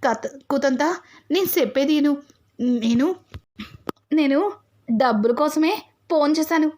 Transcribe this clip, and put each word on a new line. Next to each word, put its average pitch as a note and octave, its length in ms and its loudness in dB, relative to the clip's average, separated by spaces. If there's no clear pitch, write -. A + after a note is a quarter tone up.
కత-, - 280 -4
కూతంతా C#4 380 0
నేను F4+ 180 0
చెప్పేది C#4 340 0
విను. D4 200 2
నేను, A#3 280 2
నేను C#4+ 260 2
డబ్బుల A3+ 440 2
కోసమే D4+ 420 0
ఫోన్ D4+ 260 2
చేశాను D#4 420 0